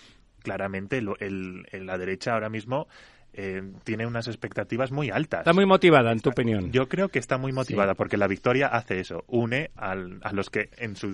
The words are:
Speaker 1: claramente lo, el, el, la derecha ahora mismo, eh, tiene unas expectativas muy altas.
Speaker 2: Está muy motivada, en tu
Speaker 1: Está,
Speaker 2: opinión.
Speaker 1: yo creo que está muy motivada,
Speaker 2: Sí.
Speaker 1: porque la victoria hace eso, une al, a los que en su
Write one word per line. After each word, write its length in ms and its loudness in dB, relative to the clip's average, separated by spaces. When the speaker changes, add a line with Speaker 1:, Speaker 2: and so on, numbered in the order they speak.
Speaker 1:
claramente 600 -4
lo, 180 -4
el, 520 -8
el, 140 -12
la 120 -6
derecha 360 -4
ahora 160 -2
mismo, 380 -6
eh, 280 -6
tiene 240 -4
unas 200 -4
expectativas 640 -4
muy 200 -2
altas. 300 -2
Speaker 2:
Está 120 4
muy 140 6
motivada, 440 8
en 80 0
tu 100 2
Speaker 1:
Está, 120 -2
Speaker 2:
opinión. 300 0
Speaker 1:
yo 160 2
creo 220 -2
que 100 -2
está 180 -2
muy 140 -4
motivada, 400 2
Speaker 2:
Sí. 60 0
Speaker 1:
porque 200 0
la 100 4
victoria 400 2
hace 320 0
eso, 280 -8
une 480 0
al, 480 -6
a 100 -4
los 160 -2
que 280 -2
en 180 -8
su 180 -8